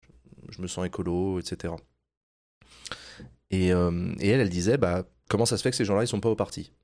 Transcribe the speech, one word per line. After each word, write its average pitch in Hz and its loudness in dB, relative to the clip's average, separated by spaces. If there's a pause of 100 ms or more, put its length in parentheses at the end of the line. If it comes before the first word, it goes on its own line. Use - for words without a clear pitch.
(480)
je - -14
me 92 -6
sens 90 -4
écolo, 90 -2
et 87 -4
cetera. » 85 -8 (1800)
Et, 92 4
euh, 87 2
et 98 2
elle, 127 4
elle 104 2
disait, « 87 2
Bah, 90 0 (220)
comment 110 2
ça 117 0
se - -4
fait 131 2
que 123 -2
ces 127 0
gens-là, 101 2
ils - -2
sont 104 -2
pas 117 2
au 107 2
parti ? - -6 (120)